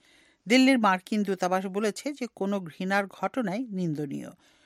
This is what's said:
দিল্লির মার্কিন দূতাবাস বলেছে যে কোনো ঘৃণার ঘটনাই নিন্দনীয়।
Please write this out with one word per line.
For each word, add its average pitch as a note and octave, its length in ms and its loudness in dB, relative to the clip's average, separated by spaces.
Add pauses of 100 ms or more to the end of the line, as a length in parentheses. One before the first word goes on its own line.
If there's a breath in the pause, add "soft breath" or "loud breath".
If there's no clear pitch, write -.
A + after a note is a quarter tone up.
(500 soft breath)
দিল্লির C4 300 6
মার্কিন G#3 440 2
দূতাবাস F#3 420 0
বলেছে G3+ 480 -4
যে B3+ 220 -8
কোনো G3 240 -2
ঘৃণার F#3+ 480 -2
ঘটনাই G3 520 -4
নিন্দনীয়। D3+ 680 -4 (360 soft breath)